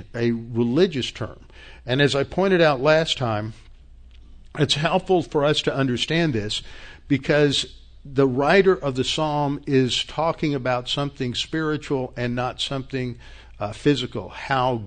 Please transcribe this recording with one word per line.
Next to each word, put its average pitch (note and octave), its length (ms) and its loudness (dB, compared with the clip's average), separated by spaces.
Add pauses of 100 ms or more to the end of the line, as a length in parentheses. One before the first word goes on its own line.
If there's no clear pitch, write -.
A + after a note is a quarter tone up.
(160)
a A#2 160 0
religious A#2+ 800 0
term. - 280 -10 (460)
And B2+ 160 2
as C#3+ 140 4
I C#3 80 2
pointed F#3 380 2
out D3 180 4
last D#3 380 2
time, A2 360 -2 (1040)
it's D3 180 2
helpful E3+ 460 2
for C#3+ 220 -2
us D3 200 2
to D3 120 -2
understand C#3 560 0
this G#2+ 300 -4 (480)
because C#3+ 680 2 (280)
the C#3 220 4
writer D#3+ 460 4
of C#3 220 -4
the B2+ 80 0
psalm D3 640 -2
is C3 380 2
talking D#3 500 -2
about B2 320 -4
something C#3 480 -4
spiritual D3+ 800 -4
and A#2+ 200 -4
not B2 260 -4
something C3 560 -6 (460)
uh, G#2 80 -4
physical, B2 560 -2
how C3 420 -2 (180)